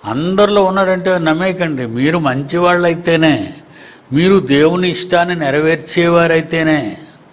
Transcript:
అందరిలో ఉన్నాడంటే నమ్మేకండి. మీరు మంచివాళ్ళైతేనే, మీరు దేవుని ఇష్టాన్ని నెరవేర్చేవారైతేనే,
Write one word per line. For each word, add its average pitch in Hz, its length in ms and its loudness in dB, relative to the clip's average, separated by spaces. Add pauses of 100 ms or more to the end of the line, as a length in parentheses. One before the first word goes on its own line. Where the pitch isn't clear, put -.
అందరిలో 190 600 0
ఉన్నాడంటే 185 540 0
నమ్మేకండి. 165 680 -2
మీరు 135 320 0
మంచివాళ్ళైతేనే, 165 1400 0 (580)
మీరు 180 280 4
దేవుని 160 500 2
ఇష్టాన్ని 175 440 -2
నెరవేర్చేవారైతేనే, 160 1600 0 (340)